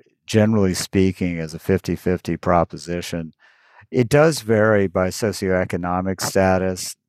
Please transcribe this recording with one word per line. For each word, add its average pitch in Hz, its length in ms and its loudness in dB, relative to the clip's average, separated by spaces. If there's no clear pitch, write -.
generally 107 480 2
speaking, 92 640 -2
is 80 160 -10
a 80 40 -12
fifty-fifty 90 760 -2
proposition. 85 960 -2
It 123 200 0
does 147 300 4
vary 107 460 2
by 92 220 -2
socioeconomic 92 1120 -2
status. 92 760 0